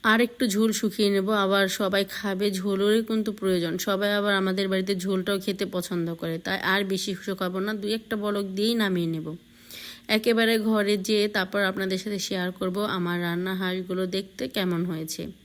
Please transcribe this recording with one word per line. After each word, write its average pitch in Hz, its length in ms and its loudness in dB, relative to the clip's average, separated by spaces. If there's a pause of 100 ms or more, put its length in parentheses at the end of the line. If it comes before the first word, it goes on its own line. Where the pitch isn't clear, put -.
আর 226 160 6
একটু 240 260 2
ঝোল 220 260 2
শুকিয়ে 202 380 2
নেব, 196 180 2 (100)
আবার 196 300 4
সবাই 196 420 0
খাবে, 196 400 -2
ঝোলেরই 202 520 2
কিন্তু 220 300 0
প্রয়োজন। 180 460 0
সবাই 202 340 0
আবার 202 220 2
আমাদের 190 340 2
বাড়িতে 190 260 0
ঝোলটাও 190 440 0
খেতে 196 280 -2
পছন্দ 175 480 -2
করে, 165 240 -4
তাই 185 260 -4
আর 190 200 2
বেশি 190 300 -2
শুকাবো 190 460 -4
না, 208 140 -2
দুই 208 200 -4
একটা 220 220 -6
বলক 202 380 -2
দিয়েই 214 200 2
নামিয়ে 185 380 2
নেব। 160 140 -4 (840)
একেবারে 220 500 4
ঘরে 208 400 2
যেয়ে 208 300 2
তারপর 202 340 0
আপনাদের 190 380 0
সাথে 202 180 -4
শেয়ার 185 340 -2
করব 185 240 -4 (120)
আমার 175 320 0
রান্না 175 340 -2
হাঁসগুলো 185 520 -2
দেখতে 190 420 -6
কেমন 180 360 0
হয়েছে। 160 380 -6 (220)